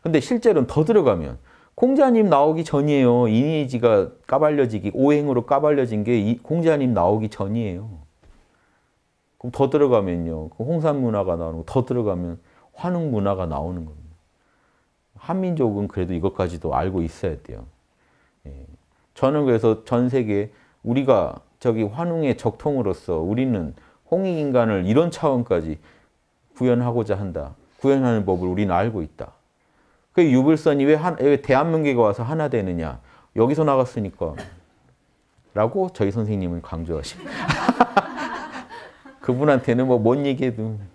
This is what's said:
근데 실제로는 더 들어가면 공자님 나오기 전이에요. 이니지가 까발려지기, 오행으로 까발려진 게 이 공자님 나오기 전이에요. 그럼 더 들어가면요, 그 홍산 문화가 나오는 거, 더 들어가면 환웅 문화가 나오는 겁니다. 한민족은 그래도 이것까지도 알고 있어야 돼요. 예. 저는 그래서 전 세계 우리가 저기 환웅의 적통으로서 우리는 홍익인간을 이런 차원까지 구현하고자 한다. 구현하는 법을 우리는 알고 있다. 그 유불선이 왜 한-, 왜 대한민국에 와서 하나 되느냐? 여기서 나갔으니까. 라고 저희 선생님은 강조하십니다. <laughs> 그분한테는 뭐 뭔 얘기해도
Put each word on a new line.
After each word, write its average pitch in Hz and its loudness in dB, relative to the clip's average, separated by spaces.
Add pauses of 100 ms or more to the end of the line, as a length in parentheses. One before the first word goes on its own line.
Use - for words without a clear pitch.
근데 139 2
실제로는 202 2
더 156 0
들어가면 104 2 (360)
공자님 254 4
나오기 156 4
전이에요. 135 4
이니지가 120 2 (160)
까발려지기, 131 0
오행으로 139 2
까발려진 135 0
게 117 2
이 113 0
공자님 151 0
나오기 104 2
전이에요. 104 -6 (1500)
그럼 123 -10
더 135 2
들어가면요, 87 0
그 - -10
홍산 151 -2
문화가 101 0
나오는 82 -6
거, 80 -10
더 127 0
들어가면 90 -4 (360)
환웅 170 -4
문화가 98 -2
나오는 80 -6
겁니다. 76 -20 (1000)
한민족은 156 -2
그래도 90 -4
이것까지도 85 -4
알고 90 -2
있어야 80 -6
돼요. 55 -16 (840)
예. 67 -18 (480)
저는 143 0
그래서 113 2
전 123 0
세계 107 0 (320)
우리가 120 0 (220)
저기 113 0
환웅의 151 -2
적통으로서 107 -4
우리는 101 -2 (360)
홍익인간을 139 0
이런 147 2
차원까지 95 -2 (800)
구현하고자 120 0
한다. 82 -8 (240)
구현하는 127 2
법을 92 0
우리는 92 -2
알고 101 -2
있다. - -14 (800)
그 175 4
유불선이 143 4
왜 147 6
한-, 151 -2
왜 139 4
대한민국에 147 0
와서 113 2
하나 151 -4
되느냐? 87 -4 (360)
여기서 143 2
나갔으니까. 117 -2 (1200)
라고 117 0
저희 101 0
선생님은 98 -4
강조하십니다. 82 -8
<laughs> - -4
그분한테는 131 0
뭐 127 4
뭔 127 2
얘기해도 113 -4 (160)